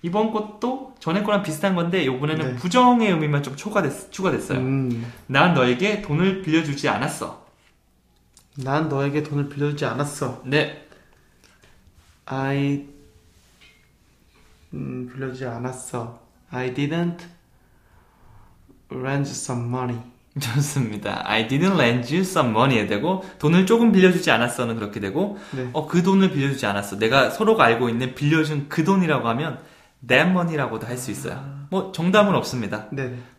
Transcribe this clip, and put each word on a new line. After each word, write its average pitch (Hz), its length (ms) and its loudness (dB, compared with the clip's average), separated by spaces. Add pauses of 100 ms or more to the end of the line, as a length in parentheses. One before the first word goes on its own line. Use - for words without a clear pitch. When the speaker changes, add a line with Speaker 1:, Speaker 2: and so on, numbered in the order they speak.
Speaker 1:
이번 214 300 0
것도 240 640 -6
전에 185 240 -2
거랑 202 220 0
비슷한 185 320 -2
건데, 170 300 0
요번에는 131 480 -2
Speaker 2:
네. - 20 -8
Speaker 1:
부정의 233 560 4
의미만 147 320 2
좀 139 120 -8
초과됐-, 190 540 -2
추가됐어요. 135 480 -2
Speaker 2:
음. 131 480 -2 (200)
Speaker 1:
"난 160 280 4
너에게 135 480 2
돈을 185 400 0
빌려주지 151 460 0
않았어." 104 560 -4 (1120)
Speaker 2:
"난 143 320 -2
너에게 143 340 0
돈을 143 260 -4
빌려주지 143 360 -4
않았어." 127 600 -4
Speaker 1:
네. 139 420 -2 (1400)
Speaker 2:
I, 139 600 -2 (1900)
음, 127 380 -10
빌려주지 131 340 -8
않았어. 120 760 -10 (300)
I 127 240 -4
didn't 170 440 -2 (1700)
lend 135 360 -2
you - 20 -8
some 120 360 -6
money. 123 320 -4 (400)
Speaker 1:
좋습니다. 110 840 -2
"I 113 240 0
didn't 170 320 2
lend 120 340 0
you 180 60 2
some 175 300 0
money"에 113 360 2
되고, 104 380 -2 (140)
"돈을 170 280 4
조금 226 240 6
빌려주지 185 400 6
않았어"는 117 460 2
그렇게 107 240 -6
되고, 160 380 -4 (140)
Speaker 2:
네. 127 200 -6
Speaker 1:
어, 147 140 -4
"그 175 160 2
돈을 190 300 4
빌려주지 135 340 0
않았어." 101 320 -4
내가 123 320 4
서로가 220 340 4
알고 117 240 4
있는 123 260 -2
빌려준 147 540 0
그 165 160 0
돈이라고 160 440 2
하면 131 300 -4 (480)
that 139 240 4
money라고도 147 560 -2
할 120 120 -6
수 127 120 -8
있어요. - 260 -8
Speaker 2:
아. - 340 -12
Speaker 1:
뭐, 185 200 -2
정답은 190 440 4
없습니다. 113 560 -4
Speaker 2:
네네. 127 260 -6 (220)